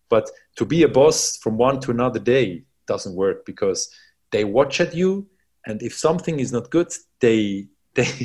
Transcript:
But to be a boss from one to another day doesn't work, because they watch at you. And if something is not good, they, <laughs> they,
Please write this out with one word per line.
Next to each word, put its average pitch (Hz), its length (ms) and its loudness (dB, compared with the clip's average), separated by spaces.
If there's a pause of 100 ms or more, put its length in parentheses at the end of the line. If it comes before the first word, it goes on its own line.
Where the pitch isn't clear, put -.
But 110 220 2 (260)
to - 80 -4
be 160 180 2
a 147 60 8
boss 135 480 4
from 110 200 -4
one 131 240 2
to 135 120 -4
another 117 260 -2
day 107 460 0 (220)
doesn't 101 280 -6
work, 92 320 -2
because 92 420 -4 (440)
they 107 120 0
watch 127 360 0
at 170 140 -2
you. 190 340 -2 (380)
And 107 160 -8
if 117 120 -10
something 165 460 -2
is 120 100 -4
not 120 200 -6
good, 160 220 0 (280)
they, 104 480 0 (120)
<laughs> - 140 -20
they, 123 160 0 (140)